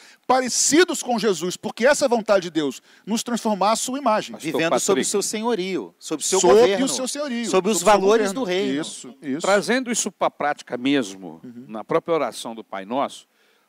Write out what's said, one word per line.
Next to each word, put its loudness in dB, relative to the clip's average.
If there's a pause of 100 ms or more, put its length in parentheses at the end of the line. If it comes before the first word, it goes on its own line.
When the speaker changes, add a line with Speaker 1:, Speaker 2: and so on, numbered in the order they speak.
(260)
Speaker 1:
parecidos 2
com -2
Jesus, 0
porque -4
essa 4
é 0
a 0
vontade 2
de -8
Deus, -2 (240)
nos -2
transformar 0
à 2
sua -6
imagem. 0
Speaker 2:
Pastor -8
Speaker 3:
Vivendo 2
sob 2
o -2
Speaker 2:
Patrick. -2
Speaker 3:
seu 0
senhorio, -4
sob -8
o -6
seu 2
Speaker 1:
Sob 6
o 8
Speaker 3:
governo, 4
Speaker 1:
seu -4
senhorio, -4
Speaker 3:
sob -
os -4
Speaker 1:
sob 2
o 2
seu -2
Speaker 3:
valores 4
Speaker 1:
governo. -6
Speaker 3:
do -2
reino. -2
Speaker 1:
Isso, -14
isso. -4
Speaker 2:
Trazendo 0
isso -4
pra -2
prática -6
mesmo, -4
Speaker 1:
Uhum. -18
Speaker 2:
na -12
própria -2
oração -6
do -14
Pai -10
Nosso, -6 (420)